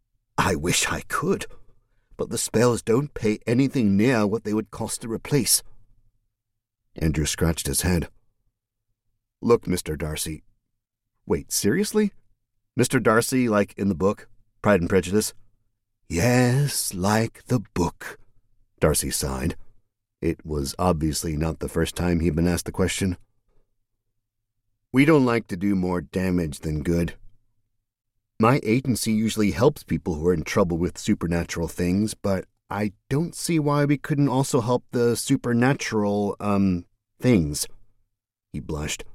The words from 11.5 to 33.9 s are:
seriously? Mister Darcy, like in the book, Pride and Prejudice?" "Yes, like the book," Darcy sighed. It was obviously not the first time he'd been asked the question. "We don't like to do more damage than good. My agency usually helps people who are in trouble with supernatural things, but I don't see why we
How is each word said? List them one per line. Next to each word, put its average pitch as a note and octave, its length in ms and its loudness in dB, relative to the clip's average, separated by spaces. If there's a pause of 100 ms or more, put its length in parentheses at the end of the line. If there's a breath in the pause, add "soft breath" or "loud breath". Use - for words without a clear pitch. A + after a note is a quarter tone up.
seriously? G3+ 640 0 (640)
Mister B2 240 2
Darcy, A#2 500 2
like G#2 280 2
in G2 120 0
the F#2+ 60 0
book, F#2+ 340 -2 (320)
Pride G#2 180 6
and E2+ 100 -2
Prejudice?" F#2+ 440 0 (720)
"Yes, B2 880 0
like G#2+ 520 -2
the B2+ 160 0 (120)
book," - 460 -6 (600)
Darcy D2+ 300 0
sighed. C2+ 480 -4 (640)
It D#2+ 240 -4
was D2 320 -6
obviously D#2+ 580 -2
not D#2 240 -4
the D2 100 -6
first E2 260 -2
time F2 240 0
he'd D#2+ 160 0
been E2 120 2
asked E2+ 180 -2
the E2 60 -10
question. F#2 460 -2 (1700)
"We C3 120 4
don't D3 220 6
like A#2 220 0
to G2 100 -6
do G2+ 180 0
more F2+ 260 0
damage F2+ 580 -2
than D#2 240 -4
good. E2+ 340 0 (1200)
My A#2+ 240 4
agency A2 500 0
usually G#2+ 380 0
helps B2+ 320 2
people E2 320 -4
who D#2 120 -2
are F#2 60 6
in D#2 100 -2
trouble F2 340 0
with E2+ 200 -2
supernatural E2+ 680 -2
things, F#2 460 -2
but F#2+ 340 -4 (220)
I G#2 240 -4 (140)
don't D#3+ 280 -2
see E3 240 -2
why C#3+ 260 2
we C#3+ 120 2